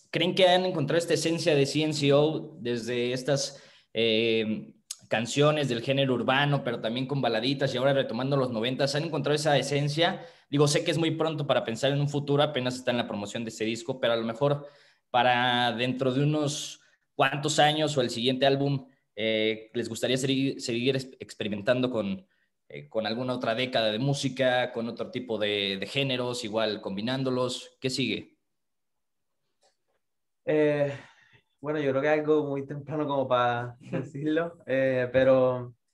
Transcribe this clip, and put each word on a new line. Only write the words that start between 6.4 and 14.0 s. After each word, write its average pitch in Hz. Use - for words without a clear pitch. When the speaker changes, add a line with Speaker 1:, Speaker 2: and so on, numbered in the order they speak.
Speaker 1:
pero 117
también 120
con 143
baladitas 123
y -
ahora 139
retomando 135
los 123
noventas? 127
¿Han 147
encontrado 147
esa 151
esencia? 147
Digo, 143
sé 156
que 170
es 151
muy 160
pronto 147
para 123
pensar 123
en 143
un 143
futuro, 143
apenas 127
está 123
en 120
la 117
promoción 104
de 110
este 110
disco, 113